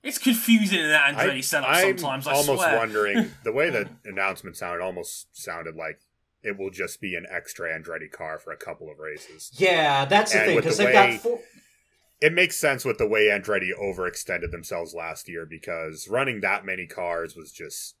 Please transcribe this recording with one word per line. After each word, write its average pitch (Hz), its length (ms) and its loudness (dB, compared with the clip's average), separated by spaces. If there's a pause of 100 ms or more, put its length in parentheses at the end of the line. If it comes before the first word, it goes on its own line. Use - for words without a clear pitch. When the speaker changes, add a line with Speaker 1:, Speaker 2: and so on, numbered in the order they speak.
Speaker 1:
it's 269 160 -6
confusing 214 640 4
in 156 80 0
that 143 260 4
Andretti 135 240 2
Speaker 2:
I, - 20 -4
Speaker 1:
setup 135 300 0
Speaker 2:
I'm 185 280 6
Speaker 1:
sometimes, 139 280 -4
I 147 60 0
Speaker 2:
almost 143 300 4
Speaker 1:
swear. 156 160 4
Speaker 2:
wondering, 107 600 0
Speaker 1:
<laughs> - 60 -20
Speaker 2:
the 113 80 -2
way 151 180 0
the 104 180 -2 (160)
announcement 95 540 -6
sounded 87 260 -4
almost 90 500 -10
sounded 82 420 -12
like 80 220 -10 (440)
it 98 160 -6
will 98 120 -6
just 92 300 -8
be 92 140 -6
an 85 100 -6 (100)
extra 85 360 -8
Andretti 80 420 -8
car 78 260 -10
for - 140 -14
a 76 60 -12
couple 80 320 -12
of 76 80 -20
races. - 560 -14
Speaker 3:
Yeah, 151 500 4
that's 202 280 4
the - 80 6
Speaker 2:
And 110 80 4
Speaker 3:
thing, 117 80 4
Speaker 2:
with 113 100 4
Speaker 3:
'cause - 100 2
Speaker 2:
the - 80 4
Speaker 3:
they've - 80 4
got - 160 8
Speaker 2:
way - 100 -2
Speaker 3:
four 240 220 -2 (840)
Speaker 2:
It 156 120 6
makes 175 220 2
sense 139 280 0
with 120 140 0
the 113 80 2
way 107 220 4
Andretti 98 500 0
overextended 90 720 -4
themselves 85 440 -8
last 82 340 -10
year, 85 200 -10
because 80 600 -10
running 120 320 -2
that 95 260 0
many 92 200 -6
cars 85 500 -4
was 80 160 -18
just - 480 -14